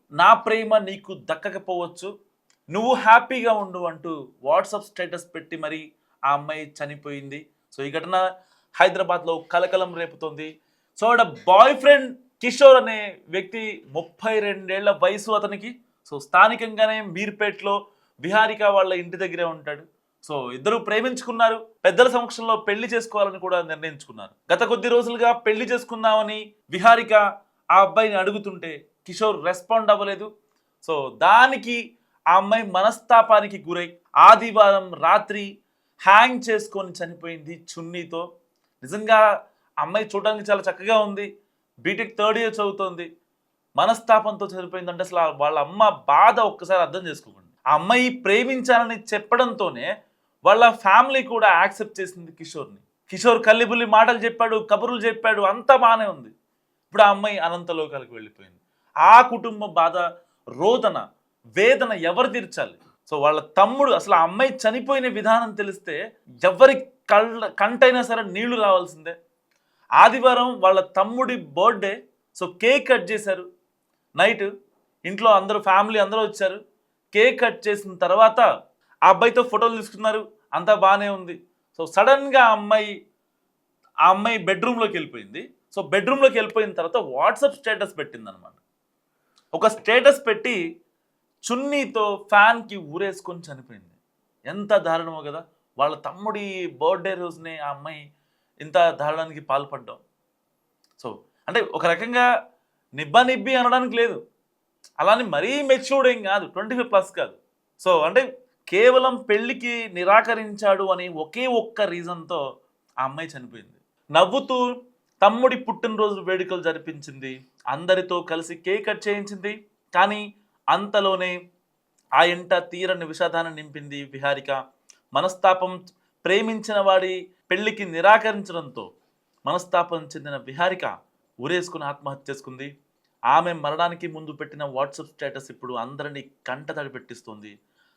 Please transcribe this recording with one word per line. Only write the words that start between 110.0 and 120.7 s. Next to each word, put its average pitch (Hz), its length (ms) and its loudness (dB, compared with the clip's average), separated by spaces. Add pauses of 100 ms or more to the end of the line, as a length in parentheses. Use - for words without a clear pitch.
అనే 180 240 -4
ఒకే 170 380 -8
ఒక్క 226 340 -4
రీజన్తో 170 760 -8 (420)
ఆ 131 60 -4
అమ్మాయి 151 240 -10
చనిపోయింది. 120 500 -20 (320)
నవ్వుతూ 247 640 0 (460)
తమ్ముడి 247 340 2
పుట్టినరోజు 214 640 -6
వేడుకలు 185 420 -6
జరిపించింది, 143 840 -12 (220)
అందరితో 180 540 -2
కలిసి 165 320 -8
కేక్ 202 320 -6
కట్ 208 220 -8
చేయించింది. 202 580 -8 (280)
కానీ 208 400 -2 (340)
అంతలోనే 190 840 -2 (640)